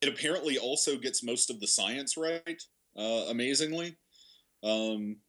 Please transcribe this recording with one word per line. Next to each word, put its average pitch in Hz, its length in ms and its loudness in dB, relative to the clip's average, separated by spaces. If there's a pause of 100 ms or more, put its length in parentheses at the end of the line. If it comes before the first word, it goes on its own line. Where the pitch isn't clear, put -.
it 139 80 4
apparently 139 480 0
also 131 400 2
gets 120 260 -2
most 120 260 2
of 117 100 -8
the 101 80 -4
science 123 500 0
right, 165 440 -2 (360)
uh, 110 320 0
amazingly. 156 680 0 (680)
Um, 107 540 0 (120)